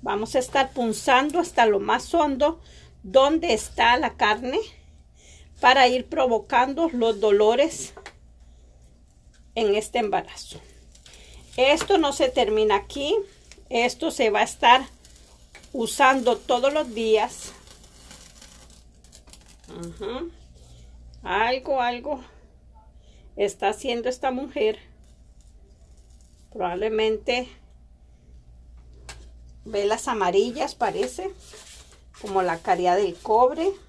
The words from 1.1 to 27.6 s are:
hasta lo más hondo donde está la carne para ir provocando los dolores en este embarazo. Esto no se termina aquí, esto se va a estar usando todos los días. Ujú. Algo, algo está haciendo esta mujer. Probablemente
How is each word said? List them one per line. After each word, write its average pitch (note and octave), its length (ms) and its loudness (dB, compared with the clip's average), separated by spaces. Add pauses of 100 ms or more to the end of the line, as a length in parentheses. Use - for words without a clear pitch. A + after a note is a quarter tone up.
hasta E4 260 2
lo G#3 140 2
más G#3+ 340 -2
hondo D4 460 0 (420)
donde C#4+ 540 2
está A#3 420 2
la C4+ 160 -4
carne B3 460 0 (1000)
para C4 280 6
ir B3 180 2
provocando C4 880 0
los A3+ 260 0
dolores A3 760 2 (1600)
en A3+ 180 2
este G#4 240 -2
embarazo. - 640 -6 (1000)
Esto C#4+ 400 2
no D4 160 0
se C4+ 160 0
termina G#3+ 460 0
aquí, C#4+ 400 -4 (540)
esto B3 420 -2
se A3+ 180 0
va G#3 120 0
a - 20 4
estar B3 420 4 (880)
usando B3 640 2
todos B3+ 340 -2
los D4 220 -4
días. A3 580 -2 (2250)
Ujú. G3 600 -12 (960)
Algo, B3+ 580 -2
algo B3 420 -6 (1120)
está G3+ 320 -2
haciendo A#3+ 380 -6
esta B3+ 220 -4
mujer. B3 480 -4 (1800)
Probablemente A3 960 -4 (2250)